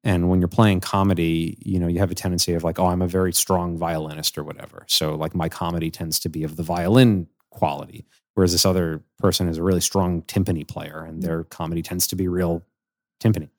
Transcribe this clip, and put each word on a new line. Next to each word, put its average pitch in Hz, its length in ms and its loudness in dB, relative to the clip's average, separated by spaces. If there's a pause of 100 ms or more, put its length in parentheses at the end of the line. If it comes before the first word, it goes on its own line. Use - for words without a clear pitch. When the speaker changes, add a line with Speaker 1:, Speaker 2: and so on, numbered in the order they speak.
Speaker 1:
And 90 240 4
when 92 120 4
you're 87 80 2
playing 101 320 4
comedy, 85 840 0
you 92 140 -2
know, 87 80 0
you 85 140 0
have 92 100 2
a - 40 -6
tendency 90 380 -2
of, 82 120 0
like, 85 140 -2
"Oh, 92 80 2
I'm 90 140 2
a 90 80 2
very 92 240 0
strong 87 460 0
violinist," 78 580 -4
or 76 80 -8
whatever. - 420 -16
So, 78 280 -2
like, 80 200 -4
my 82 140 -2
comedy 85 420 -4
tends 80 300 -8
to - 80 -8
be 78 160 -6
of 78 120 -8
the 85 80 -8
violin 90 640 4 (220)
quality, - 540 -6 (300)
whereas 90 180 4
this 87 140 4
other 85 360 0 (160)
person 90 300 2
is 80 80 -2
a 82 60 -4
really 90 180 2
strong 90 420 0
timpani 87 460 -2
player, 78 360 -12
and 82 100 -14
Speaker 2:
Hmm. 85 60 -10
Speaker 1:
their 82 240 -2
comedy 85 380 -6
tends 90 260 -4
to 92 80 -6
be 92 120 -2
real 87 380 -2 (520)
timpani. 113 300 0 (100)